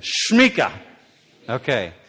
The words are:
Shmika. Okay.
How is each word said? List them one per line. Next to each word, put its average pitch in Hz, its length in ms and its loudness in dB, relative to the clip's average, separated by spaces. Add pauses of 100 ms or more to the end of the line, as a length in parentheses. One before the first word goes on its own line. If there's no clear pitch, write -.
Shmika. 220 680 2 (760)
Okay. 120 440 -4 (160)